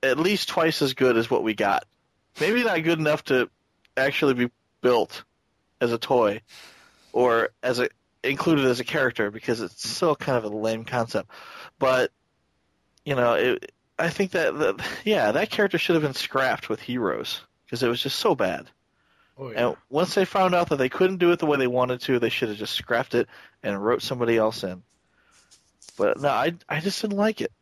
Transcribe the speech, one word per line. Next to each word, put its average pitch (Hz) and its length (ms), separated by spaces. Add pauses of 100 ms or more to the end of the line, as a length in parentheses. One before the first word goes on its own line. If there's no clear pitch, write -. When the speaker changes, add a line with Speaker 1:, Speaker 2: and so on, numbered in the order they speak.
Speaker 1:
at 131 160
least 185 300
twice 160 340
as 135 120
good 127 220
as 117 140
what 127 120
we 110 120
got. 101 300 (560)
Maybe 220 240
not 185 200
good 165 140
enough 151 260
to 127 240 (480)
actually 139 380
be 123 160 (320)
built 120 420 (560)
as 120 120
a 117 60
toy 113 440 (720)
or 117 380 (120)
as 120 180
a, 123 80 (340)
included 139 440
as 123 140
a 123 40
character, 120 460
because 110 300
it's - 280
still 160 260
kind 135 220
of 113 80
a 104 100
lame 110 300
concept. 117 460 (480)
But, 131 320 (960)
you 147 100
know, 120 200
it, 113 380 (260)
I 170 120
think 190 220
that, 156 260
that, 98 220 (240)
yeah, 147 280
that 190 180
character 196 280
should 170 160
have 160 80
been 139 120
scrapped - 540
with 110 120
Heroes, 101 600 (280)
'cause 120 140
it 123 60
was 120 140
just - 160
so 196 160
bad. 92 320 (720)
Speaker 2:
Oh, 135 120
yeah. 120 180
Speaker 1:
And 78 80 (120)
once 160 260
they 190 120
found 185 280
out 175 140
that 151 80
they 131 140
couldn't 190 280
do 175 140
it 170 60
the 165 80
way 147 120
they 131 80
wanted 123 360
to, 127 160
they 117 100
should 110 220
have 104 80
just 110 160
scrapped - 400
it 120 140 (340)
and 101 200
wrote 117 200
somebody 120 340
else 110 280
in. 92 180 (1120)
But - 240
no, 143 80
I, 139 260 (140)
I 156 120
just 190 220
didn't 202 160
like 214 220
it. - 220